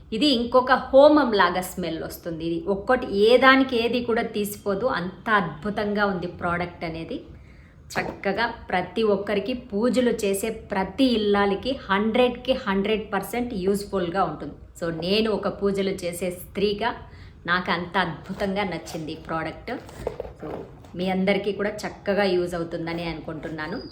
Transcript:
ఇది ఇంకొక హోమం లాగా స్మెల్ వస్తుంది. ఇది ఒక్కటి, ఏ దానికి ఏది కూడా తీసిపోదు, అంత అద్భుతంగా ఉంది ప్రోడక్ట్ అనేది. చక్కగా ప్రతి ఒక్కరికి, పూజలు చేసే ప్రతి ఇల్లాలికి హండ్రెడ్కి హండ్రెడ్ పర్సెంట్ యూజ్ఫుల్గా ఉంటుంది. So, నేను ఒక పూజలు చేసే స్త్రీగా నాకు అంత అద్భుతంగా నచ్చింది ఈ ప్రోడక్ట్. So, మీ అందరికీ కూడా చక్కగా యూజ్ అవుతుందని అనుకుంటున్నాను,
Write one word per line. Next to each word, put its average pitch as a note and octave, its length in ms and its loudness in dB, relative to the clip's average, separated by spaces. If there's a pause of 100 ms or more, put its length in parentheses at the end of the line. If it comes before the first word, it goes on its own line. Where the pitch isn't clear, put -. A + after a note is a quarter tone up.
(120)
ఇది A3 140 2
ఇంకొక B3 460 4
హోమం C#4 600 8
లాగా F3+ 280 4
స్మెల్ E3 420 -6
వస్తుంది. E3 420 -8
ఇది E3+ 240 -2
ఒక్కటి, B3 440 0
ఏ G#3+ 240 6
దానికి C4 480 6
ఏది A#3+ 200 0
కూడా A3+ 180 0
తీసిపోదు, G#3 640 -4
అంత F3+ 440 -4
అద్భుతంగా G#3 760 0
ఉంది F3+ 220 0
ప్రోడక్ట్ F3 580 -4
అనేది. E3 360 -8 (800)
చక్కగా G3 480 -2
ప్రతి G3 560 -2
ఒక్కరికి, G3+ 500 0
పూజలు A#3+ 580 0
చేసే G3+ 400 0
ప్రతి G3 540 0
ఇల్లాలికి G#3 760 2 (120)
హండ్రెడ్కి A#3 640 2 (140)
హండ్రెడ్ G3 460 0
పర్సెంట్ A#3+ 420 -4
యూజ్ఫుల్గా F#3+ 680 0
ఉంటుంది. D3+ 280 -8 (280)
So, E3+ 100 -4 (100)
నేను G#3+ 300 2
ఒక F#3+ 320 -2
పూజలు G3 280 0
చేసే F3+ 400 -4
స్త్రీగా G#3 640 -2 (520)
నాకు F3+ 260 0
అంత F3 260 -2
అద్భుతంగా F#3+ 640 -2
నచ్చింది E3 500 -6
ఈ - 20 -8
ప్రోడక్ట్. D#3+ 580 -8 (720)
So, - 80 -8 (420)
మీ F3+ 160 -2
అందరికీ F#3+ 420 2
కూడా G3+ 180 -2
చక్కగా G3 540 -2
యూజ్ F3+ 300 2
అవుతుందని E3+ 500 -4
అనుకుంటున్నాను, D#3+ 760 -8 (120)